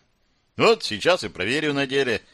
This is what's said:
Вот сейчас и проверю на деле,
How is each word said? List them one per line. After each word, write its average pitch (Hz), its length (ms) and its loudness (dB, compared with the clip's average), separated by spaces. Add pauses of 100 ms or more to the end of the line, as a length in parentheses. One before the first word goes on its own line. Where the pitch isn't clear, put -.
(560)
Вот 220 280 2
сейчас 151 400 0
и 104 40 -6
проверю 139 460 -2
на 139 120 -2
деле, 127 360 -2 (120)